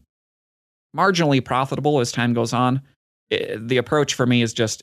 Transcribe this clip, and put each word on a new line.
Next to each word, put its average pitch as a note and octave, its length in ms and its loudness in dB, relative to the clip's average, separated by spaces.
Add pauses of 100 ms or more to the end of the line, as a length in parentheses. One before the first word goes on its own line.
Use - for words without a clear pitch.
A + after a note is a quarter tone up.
(960)
marginally E3 480 2
profitable C3+ 540 0
as A#2+ 120 0
time A#2+ 220 -2
goes A#2 200 -2
on, B2+ 280 0 (500)
i-, G#2+ 280 -4
the A#2+ 180 -2
approach C#3+ 380 0
for C3 100 0
me B2 160 4
is A2+ 100 0
just, - 320 -4